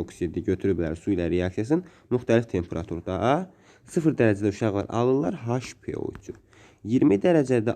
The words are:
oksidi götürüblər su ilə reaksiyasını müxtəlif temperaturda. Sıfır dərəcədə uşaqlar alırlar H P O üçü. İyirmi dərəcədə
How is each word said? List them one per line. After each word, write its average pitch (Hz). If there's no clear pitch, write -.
oksidi 82
götürüblər 90
su 95
ilə 85
reaksiyasını 110
müxtəlif 120
temperaturda. 92
Sıfır 156
dərəcədə 104
uşaqlar 101
alırlar 131
H 123
P -
O -
üçü. -
İyirmi 139
dərəcədə 127